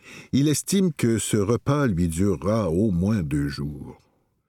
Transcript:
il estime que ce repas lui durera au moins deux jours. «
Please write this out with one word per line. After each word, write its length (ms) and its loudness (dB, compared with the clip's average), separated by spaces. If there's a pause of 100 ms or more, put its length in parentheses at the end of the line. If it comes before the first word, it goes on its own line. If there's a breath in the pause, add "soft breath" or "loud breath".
(320 loud breath)
il 160 2
estime 460 0
que 240 2
ce 180 -2
repas 520 0
lui 200 2
durera 600 0
au 220 0
moins 320 0
deux 260 -2
jours. « 500 -10 (500)